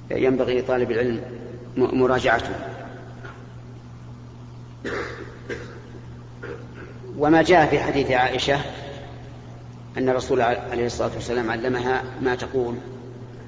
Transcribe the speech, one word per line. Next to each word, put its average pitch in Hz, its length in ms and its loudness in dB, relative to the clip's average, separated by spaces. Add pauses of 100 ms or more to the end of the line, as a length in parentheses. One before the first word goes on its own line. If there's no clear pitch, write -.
(120)
ينبغي 127 480 4
لطالب 123 320 2
العلم 117 300 0 (560)
م-، 127 220 4
مراجعته. 123 560 4 (4000)
وما 151 240 8
جاء 160 240 8
في 143 140 4
حديث 135 320 2
عائشة 127 480 4 (1400)
أن 127 120 2
الرسول 127 320 2
عليه 120 440 2
الصلاة 117 300 0
والسلام 120 360 0
علمها 123 520 0 (180)
ما 127 140 2
تقول، 120 400 0 (720)